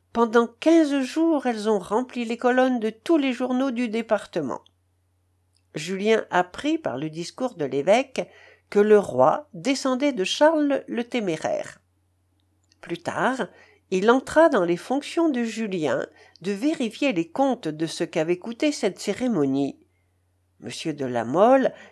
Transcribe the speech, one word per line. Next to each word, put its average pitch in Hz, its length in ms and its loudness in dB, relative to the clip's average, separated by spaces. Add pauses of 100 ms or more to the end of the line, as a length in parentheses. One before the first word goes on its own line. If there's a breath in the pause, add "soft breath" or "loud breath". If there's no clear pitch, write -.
(120)
Pendant 233 360 2
quinze 302 540 4
jours, 311 440 0
elles 220 220 -2
ont 214 100 2
rempli 233 460 -4
les 226 120 -4
colonnes 254 440 2
de 214 100 -2
tous 330 260 0
les 269 160 2
journaux 254 380 -2
du 240 180 -4
département. 208 760 -4 (1120)
Julien 196 540 0
apprit 320 480 -2
par 123 180 -6
le 151 120 -6
discours 170 460 -8
de 160 100 -4
l'évêque 175 640 0 (420 soft breath)
que 202 100 4
le 214 180 8
roi 151 560 2
descendait 262 580 0
de 190 120 -4
Charles 294 640 2
le 226 160 -6
Téméraire. 185 760 -4 (1000)
Plus 170 180 -10
tard, 226 480 -4 (440 soft breath)
il 190 200 2
entra 285 380 4
dans 233 160 2
les 175 120 0
fonctions 294 520 -2
de 240 160 -2
Julien 185 600 -2 (360 soft breath)
de 175 100 -6
vérifier 262 640 -2
les 165 160 -2
comptes 262 400 -2
de 156 180 -4
ce - 160 -8
qu'avait 165 360 -2
coûté 233 340 -2
cette 202 260 -4
cérémonie. 147 800 -2 (840)
Monsieur 147 340 -8
de 143 100 -6
La 123 200 -2
Mole, 208 480 4 (200 loud breath)